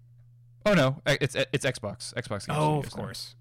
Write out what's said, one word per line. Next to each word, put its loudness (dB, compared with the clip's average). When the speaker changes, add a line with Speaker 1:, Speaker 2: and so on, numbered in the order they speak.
Speaker 1:
oh 6
no, 4
i-, 2
it's, 0
it's 0
Xbox, -6
Xbox -6
Game -2
Speaker 2:
Oh, 2
of -4
Speaker 1:
Studios -10
now. -8
Speaker 2:
course, -12